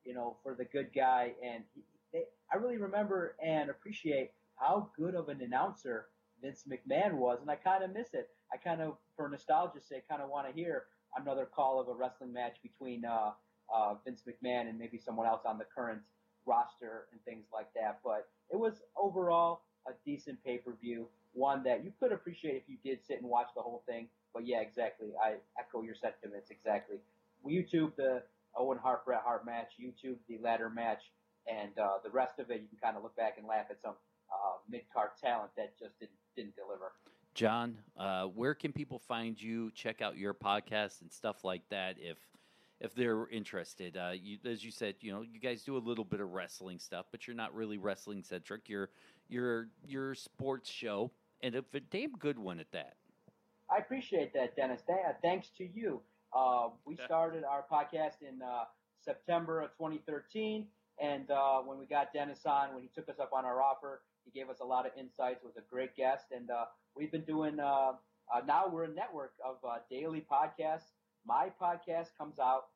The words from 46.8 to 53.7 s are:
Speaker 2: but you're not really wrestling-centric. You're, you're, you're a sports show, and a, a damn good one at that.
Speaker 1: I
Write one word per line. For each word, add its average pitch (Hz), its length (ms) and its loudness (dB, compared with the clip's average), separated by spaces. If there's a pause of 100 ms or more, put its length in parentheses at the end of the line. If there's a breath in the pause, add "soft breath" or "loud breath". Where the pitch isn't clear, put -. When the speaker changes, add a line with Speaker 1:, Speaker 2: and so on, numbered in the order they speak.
Speaker 2:
but - 160 -12
you're 120 80 -8
not 104 200 -4
really 107 220 -2
wrestling-centric. 98 880 -4
You're, 101 220 -2 (400 soft breath)
you're, 117 400 0 (180)
you're 135 240 -4
a 127 40 -6
sports 135 540 -6
show, 110 420 -2 (300)
and 123 140 -2
a, 131 80 0 (100)
a 143 60 -2
damn 247 340 -4
good 147 260 -2
one 92 200 -6
at - 120 -12
that. 78 260 -8 (720)
Speaker 1:
I 190 80 6